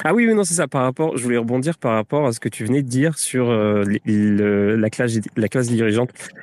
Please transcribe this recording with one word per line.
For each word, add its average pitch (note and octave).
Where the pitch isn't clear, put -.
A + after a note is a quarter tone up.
ah D#3
oui, A#3
oui, A3
non, G#3
c'est E3+
ça. E3+
Par C3+
rapport, C3
je A#2+
voulais A#2+
rebondir B2+
par A#2
rapport C3+
à A#2
ce A2+
que A#2
tu -
venais C3
de B2+
dire C3+
sur, B2
euh, G#2+
les, G2+
le, G#2
la G#2+
classe, A#2
la G#2+
classe B2+
dirigeante. A2+